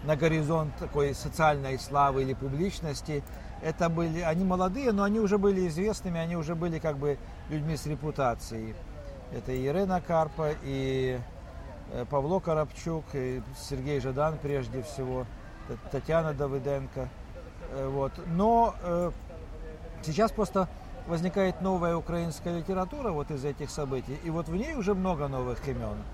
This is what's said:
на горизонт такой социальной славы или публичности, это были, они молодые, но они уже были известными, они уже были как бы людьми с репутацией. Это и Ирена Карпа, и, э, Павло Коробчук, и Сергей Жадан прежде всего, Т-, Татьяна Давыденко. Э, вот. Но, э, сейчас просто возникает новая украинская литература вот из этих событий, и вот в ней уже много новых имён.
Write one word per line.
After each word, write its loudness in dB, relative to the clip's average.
на 4
горизонт 2
такой 2
социальной 2
славы 4
или 2
публичности, -2
это 2
были, 0
они 4
молодые, 4
но 4
они 4
уже 4
были 6
известными, 0
они 0
уже -2
были 0
как 0
бы 2
людьми 0
с -4
репутацией. 0
Это -4
и 0
Ирена 4
Карпа, 2
и, 0
э, -4
Павло 2
Коробчук, 0
и -2
Сергей -2
Жадан 0
прежде -2
всего, -4
Т-, -6
Татьяна 2
Давыденко. -2
Э, -4
вот. 0
Но, 6
э, 2
сейчас 2
просто 2
возникает 2
новая 4
украинская -2
литература -2
вот -2
из -2
этих -2
событий, -2
и -2
вот 0
в -2
ней -2
уже 2
много 2
новых -2
имён. -2